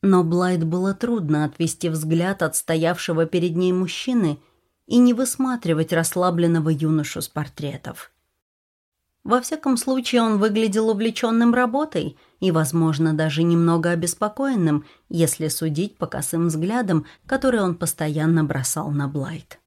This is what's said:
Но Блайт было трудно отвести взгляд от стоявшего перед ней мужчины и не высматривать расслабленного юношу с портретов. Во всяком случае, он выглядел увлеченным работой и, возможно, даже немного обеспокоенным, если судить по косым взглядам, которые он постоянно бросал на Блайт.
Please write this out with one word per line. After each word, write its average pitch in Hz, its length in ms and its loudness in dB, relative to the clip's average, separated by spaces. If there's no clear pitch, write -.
Но 190 220 6
Блайт 175 400 0
было 180 320 -2
трудно 175 500 0
отвести 165 440 -4
взгляд 165 520 -2
от 160 140 -2
стоявшего 165 720 0
перед 175 280 0
ней 185 180 2
мужчины 185 680 0
и 240 100 2
не 247 160 6
высматривать 233 800 0
расслабленного 170 760 2
юношу 156 520 0
с 151 60 -8
портретов. - 840 -10
Во 247 160 2
всяком 277 340 -2
случае, 247 460 0
он 220 160 2
выглядел 220 520 2
увлеченным 226 680 2
работой 247 600 -2
и, 185 120 2
возможно, 160 640 2
даже 156 280 0
немного 170 480 2
обеспокоенным, 175 960 0
если 160 380 0
судить 160 500 -4
по - 80 -6
косым 170 420 -2
взглядам, 170 600 -2
которые 262 380 0
он 180 100 0
постоянно 160 720 0
бросал 151 480 -4
на 143 160 -2
Блайт. 143 600 -8